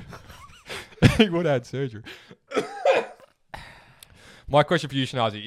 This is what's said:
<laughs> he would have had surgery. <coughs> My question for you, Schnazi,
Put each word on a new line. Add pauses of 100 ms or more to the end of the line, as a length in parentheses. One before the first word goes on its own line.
(500)
<laughs>
he
would
have
had
surgery. (520)
<coughs> (1900)
My
question
for
you,
Schnazi,